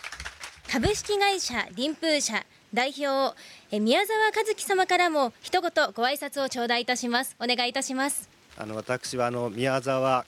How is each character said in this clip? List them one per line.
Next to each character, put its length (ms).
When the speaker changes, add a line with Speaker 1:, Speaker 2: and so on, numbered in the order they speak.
Speaker 1:
株 240
式 240
会 220
社 140
林 200
風 240
社 260
代 240
表、 400
え、 80
宮 260
沢 200
和 280
樹 100
様 220
か 100
ら 140
も 320
一 180
言 100
ご 120
挨 120
拶 240
を 80
頂 180
戴 140
い 60
た 80
し 140
ま 160
す。 160
お 80
願 180
い 40
い 20
た 100
し 120
ま 140
す。 220
Speaker 2:
あ 80
の、 100
私 400
は 100
あ 40
の、 180
宮 320
沢 480